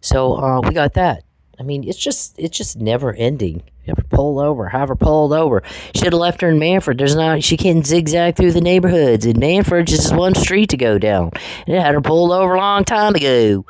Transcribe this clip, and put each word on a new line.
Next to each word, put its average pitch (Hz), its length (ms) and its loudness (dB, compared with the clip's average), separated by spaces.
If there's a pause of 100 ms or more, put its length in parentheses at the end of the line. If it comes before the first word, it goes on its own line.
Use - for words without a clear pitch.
So, 131 360 0
uh, 131 240 0
we 156 120 -2
got 147 200 0
that. 180 300 -2 (360)
I - 40 -14
mean, 139 240 -8
it's 180 100 -8
just, - 400 -8
it's 165 200 -8
just - 200 -8
never 113 360 -2
ending. 113 500 -4 (220)
You - 60 -8
have - 60 -4
her - 180 -4
pulled 143 260 0
over, 139 280 -2
have 131 180 -2
her 135 80 -2
pulled 151 380 2
over. 147 280 2 (320)
Shoulda 175 220 -2
left 170 260 0
her 180 80 0
in 160 80 2
Manford. 156 400 0
There's 139 180 0
not, 160 280 0
she - 140 0
can't 165 280 2
zigzag 170 500 0
through 175 180 2
the 170 80 2
neighborhoods. 170 640 2
In 117 140 2
Manford, 175 480 2
just 160 280 0
one 185 200 2
street 202 340 0
to 147 80 -2
go 117 200 2
down. 95 340 0 (360)
And 151 80 -4
it 185 60 2
had 147 120 2
her 147 80 0
pulled 165 300 2
over 180 240 2
a - 20 2
long 202 280 0
time 214 280 2
ago. 120 560 2